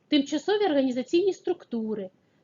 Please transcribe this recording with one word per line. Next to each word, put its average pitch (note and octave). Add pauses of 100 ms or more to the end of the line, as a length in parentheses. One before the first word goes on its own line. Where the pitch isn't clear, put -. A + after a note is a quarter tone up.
тимчасові D4+
організаційні C#4+
структури, A3 (340)